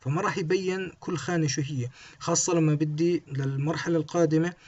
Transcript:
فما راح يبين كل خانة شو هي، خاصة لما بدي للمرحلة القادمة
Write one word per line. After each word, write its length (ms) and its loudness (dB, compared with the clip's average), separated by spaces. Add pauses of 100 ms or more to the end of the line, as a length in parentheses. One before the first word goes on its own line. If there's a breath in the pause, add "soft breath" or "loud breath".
فما 200 -2
راح 180 -2
يبين 640 -2
كل 160 -6
خانة 300 0
شو 160 -2
هي، 260 -4 (300 loud breath)
خاصة 360 0
لما 200 4
بدي 540 0
للمرحلة 680 -2
القادمة 560 2 (160 loud breath)